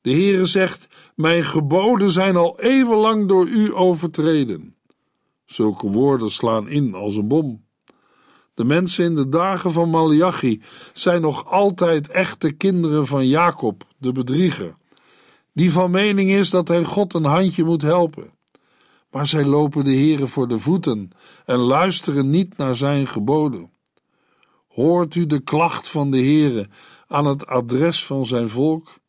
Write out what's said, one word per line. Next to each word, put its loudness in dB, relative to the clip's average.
De -4
Heere 2
zegt: -2
"Mijn 0
geboden 2
zijn 2
al 0
eeuwenlang 2
door 4
u 0
overtreden." 0
Zulke -2
woorden 0
slaan -2
in -2
als -6
een -4
bom. -2
De -4
mensen 0
in 0
de -2
dagen -2
van 0
Maleachi 2
zijn 0
nog -4
altijd 0
echte -2
kinderen 0
van 0
Jacob, 0
de -4
bedrieger, -2
die 2
van 2
mening 2
is 2
dat 0
hij 2
God -2
een -2
handje 2
moet 0
helpen. 0
Maar -4
zij 0
lopen 0
de 0
Heere 2
voor -4
de -2
voeten -4
en -2
luisteren 0
niet 0
naar -4
zijn -2
geboden. -2
Hoort 0
u 0
de 0
klacht -2
van -2
de 2
Heere 2
aan -2
het -4
adres -2
van -4
zijn -2
volk? -4